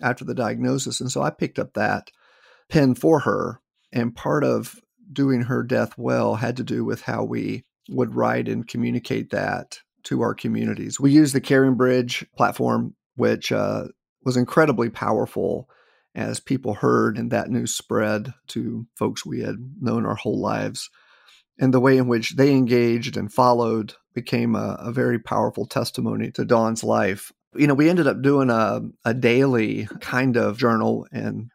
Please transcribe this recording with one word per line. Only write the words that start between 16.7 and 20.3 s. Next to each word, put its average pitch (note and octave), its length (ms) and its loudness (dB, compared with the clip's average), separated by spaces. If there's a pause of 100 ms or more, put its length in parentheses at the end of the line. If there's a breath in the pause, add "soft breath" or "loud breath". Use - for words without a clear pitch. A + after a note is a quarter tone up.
heard A2+ 440 2
and A#2 140 -4
that A2+ 180 -2
news A#2+ 260 -2
spread A2 580 -4 (140)
to A#2 480 -6
folks A2 300 -4
we B2 160 -6
had G#2+ 160 -6 (240)
known A#2 240 -2
our G#2 100 -2
whole G#2 240 -4